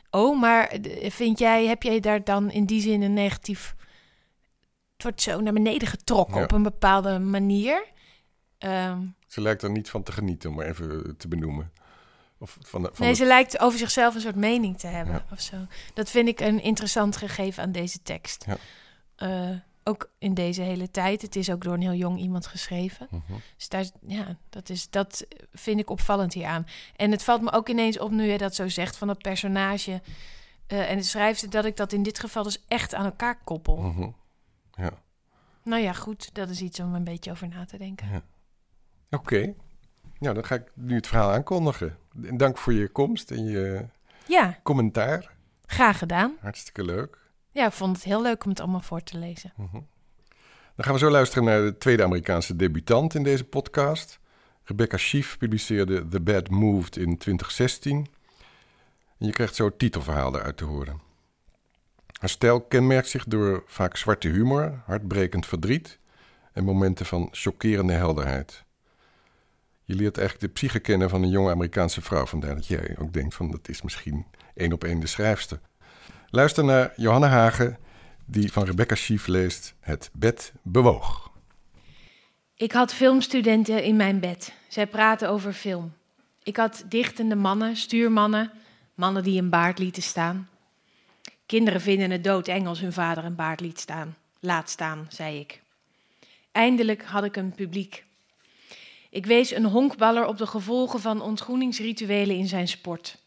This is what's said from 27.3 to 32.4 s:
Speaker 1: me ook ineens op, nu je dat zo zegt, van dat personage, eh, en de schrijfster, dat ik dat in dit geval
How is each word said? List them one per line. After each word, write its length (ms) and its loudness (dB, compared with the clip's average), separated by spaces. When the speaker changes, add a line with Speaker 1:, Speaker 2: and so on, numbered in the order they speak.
Speaker 1:
me 100 -2
ook 180 2
ineens 300 0
op, 120 -6
nu 120 0
je 140 2
dat 180 -4
zo 140 -4
zegt, 280 -4
van 100 -6
dat 140 -4
personage, 800 -2
eh, 240 -2
en 60 0
de 60 -2
schrijfster, 460 0
dat 160 0
ik 120 -4
dat 160 -2
in 100 0
dit 160 -4
geval 240 -6